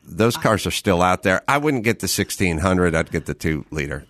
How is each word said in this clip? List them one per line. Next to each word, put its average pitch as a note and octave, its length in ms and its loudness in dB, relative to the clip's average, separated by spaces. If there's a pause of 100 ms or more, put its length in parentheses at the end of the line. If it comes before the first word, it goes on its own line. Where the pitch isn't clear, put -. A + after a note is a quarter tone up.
those G#2+ 360 0
cars G#2+ 280 2
are F2 40 -2
still F2 320 2
out F2+ 200 2
there. F#2 240 2
I C#3 120 2
wouldn't C#3+ 260 0
get A2+ 140 0
the F#2+ 100 -4
sixteen F#2 500 -2
hundred. F2+ 360 2
I'd D#2+ 160 -2
get E2 160 -4
the D2+ 80 -6
two-liter, D2 760 -6